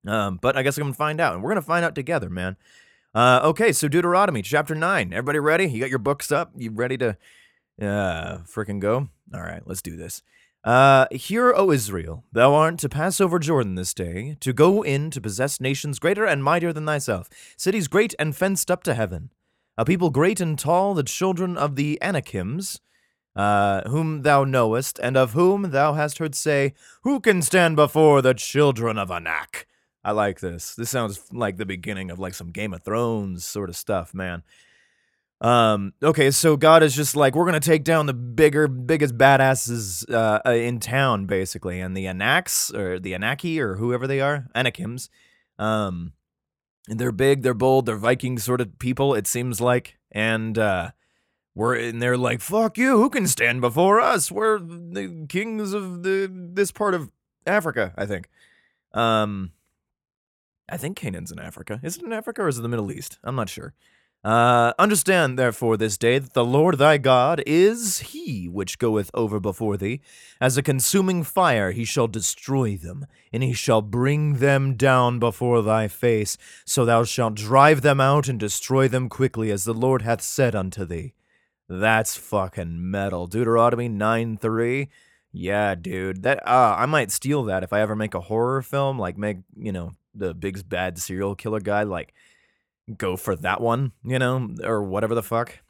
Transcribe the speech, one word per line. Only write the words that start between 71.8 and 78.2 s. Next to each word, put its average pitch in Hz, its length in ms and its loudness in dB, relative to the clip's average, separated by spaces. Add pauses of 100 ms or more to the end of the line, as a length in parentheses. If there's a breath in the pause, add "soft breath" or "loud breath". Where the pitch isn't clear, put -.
shall 117 220 0
destroy 113 680 -4
them, 90 300 -12 (260 soft breath)
and 120 120 -4
he 127 100 0
shall 110 280 2
bring 139 540 0
them 135 400 2
down 123 440 4
before 120 420 2
thy 107 260 2
face. 110 500 0 (280 loud breath)
So - 180 0
thou 117 220 4
shalt 113 300 -2
drive 131 460 6
them 139 200 4
out 139 260 2